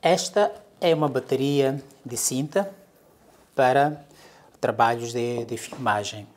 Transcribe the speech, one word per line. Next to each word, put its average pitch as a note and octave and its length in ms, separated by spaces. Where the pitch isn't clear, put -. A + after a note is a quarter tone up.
Esta F#3 480
é E3+ 140
uma D3+ 140
bateria C3+ 760
de A#2+ 100
cinta D3+ 560
para C#3 500
trabalhos A#2 500
de, A#2+ 340
de A#2 120
filmagem G#2 800